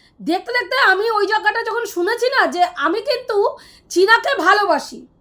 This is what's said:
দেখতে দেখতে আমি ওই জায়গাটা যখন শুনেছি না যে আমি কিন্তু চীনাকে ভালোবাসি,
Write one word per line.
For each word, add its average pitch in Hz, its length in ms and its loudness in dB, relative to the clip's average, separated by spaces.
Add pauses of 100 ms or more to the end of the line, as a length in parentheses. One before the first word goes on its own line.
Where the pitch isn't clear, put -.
(220)
দেখতে 370 300 -4
দেখতে 494 240 -4
আমি 440 360 2
ওই 415 160 0
জায়গাটা 427 360 -2
যখন 466 220 -4
শুনেছি 453 440 -2
না 466 180 2
যে 349 160 0
আমি 330 380 -2
কিন্তু 494 360 -4 (520)
চীনাকে 453 480 4
ভালোবাসি, 359 720 0 (140)